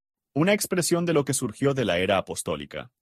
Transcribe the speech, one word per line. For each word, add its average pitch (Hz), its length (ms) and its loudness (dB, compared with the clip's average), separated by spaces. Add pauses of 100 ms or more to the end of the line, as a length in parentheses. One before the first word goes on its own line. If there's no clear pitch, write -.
(340)
una 175 200 2
expresión 175 520 0
de 170 60 0
lo 143 140 2
que 139 80 0
surgió 135 400 -2
de 131 100 -2
la 87 140 2
era 95 200 2
apostólica. 76 840 -6